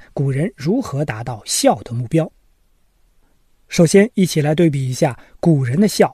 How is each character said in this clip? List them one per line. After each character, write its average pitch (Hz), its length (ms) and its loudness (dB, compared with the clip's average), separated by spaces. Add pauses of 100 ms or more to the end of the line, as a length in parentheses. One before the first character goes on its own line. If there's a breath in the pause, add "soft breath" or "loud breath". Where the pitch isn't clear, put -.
(140 soft breath)
古 139 180 -2
人 147 240 -2
如 185 260 -2
何 147 240 -4
达 113 180 -8
到 117 220 -10
孝 - 380 2
的 - 100 -12
目 120 140 -6
标。 160 220 0 (1400)
首 - 180 2
先， 196 300 4
一 190 100 2
起 160 160 -2
来 151 140 0
对 165 140 2
比 135 200 -4
一 - 20 -4
下 127 260 -2 (220 soft breath)
古 151 240 2
人 123 160 -2
的 214 80 4
孝 - 260 0